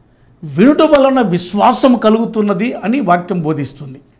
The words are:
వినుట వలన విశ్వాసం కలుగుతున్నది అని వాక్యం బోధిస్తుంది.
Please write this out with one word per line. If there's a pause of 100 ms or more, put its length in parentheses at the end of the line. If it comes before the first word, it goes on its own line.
(440)
వినుట
వలన
విశ్వాసం
కలుగుతున్నది
అని
వాక్యం
బోధిస్తుంది. (200)